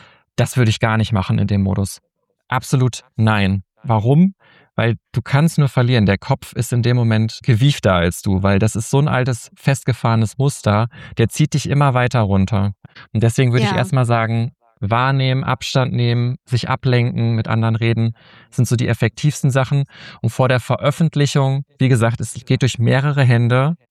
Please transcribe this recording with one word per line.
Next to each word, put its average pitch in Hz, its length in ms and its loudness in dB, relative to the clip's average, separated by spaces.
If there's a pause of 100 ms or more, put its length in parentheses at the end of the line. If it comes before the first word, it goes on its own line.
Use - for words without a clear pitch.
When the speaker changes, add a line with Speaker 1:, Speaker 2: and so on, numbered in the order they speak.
(360)
Speaker 1:
das - 220 -2
würde 117 120 4
ich 104 100 -2
gar 110 180 0
nicht 110 140 -2
machen 107 280 -2
in 104 80 0
dem 101 140 0
Modus. 98 380 -2 (480)
Absolut 127 560 -2 (120)
nein. 101 480 0 (200)
Warum? 135 500 2 (420)
Weil 113 200 -2 (160)
du 120 100 -4
kannst 156 360 0
nur 143 100 4
verlieren. 123 380 2
Der 95 120 2
Kopf - 360 -6
ist - 200 -6
in 120 80 0
dem 120 140 2
Moment 113 480 0
gewiefter 117 500 2
als 87 280 0
du, 95 200 0
weil 98 180 2
das 107 160 0
ist 110 140 -6
so 139 100 2
ein 147 80 2
altes, 127 480 -4
festgefahrenes 113 800 -2
Muster, 117 500 0 (300)
der 117 120 2
zieht - 240 0
dich 156 160 -2
immer 139 240 2
weiter 123 280 0
runter. 98 520 0 (400)
Und 107 100 -2
deswegen 120 280 2
würde 120 140 2
ich - 60 0
Speaker 2:
Ja. - 60 -2
Speaker 1:
erstmal 127 280 0
sagen, 117 480 -2 (260)
wahrnehmen, 131 640 0
Abstand 127 500 -2
nehmen, 120 520 0
sich - 240 -4
ablenken, 117 680 0
mit 110 120 -2
anderen 113 280 0
reden, 113 380 0 (360)
sind - 180 0
so 123 80 0
die 120 120 0
effektivsten 123 640 0
Sachen. 135 320 0 (380)
Und 117 100 -2
vor 127 160 0
der 127 120 2
Veröffentlichung, 139 1040 0 (140)
wie 131 120 2
gesagt, 117 300 2
es 113 140 -8 (120)
geht - 180 0
durch 123 160 0
mehrere 135 440 2
Hände. 123 520 2 (160)